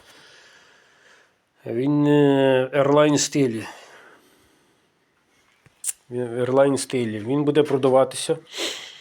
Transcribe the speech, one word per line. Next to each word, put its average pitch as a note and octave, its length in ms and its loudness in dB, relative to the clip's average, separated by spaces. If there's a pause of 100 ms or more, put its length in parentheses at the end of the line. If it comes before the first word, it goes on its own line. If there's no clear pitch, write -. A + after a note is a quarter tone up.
(1700)
він, C#3 400 -2
е, C3+ 680 4
Airline D3 440 4
стилі. A#2+ 460 -2 (2500)
Він B2 120 -6
Airline B2+ 540 0
стилі. A#2+ 420 -6
Він C3+ 260 -4
буде D3 180 2
продаватися. C3+ 760 0 (640)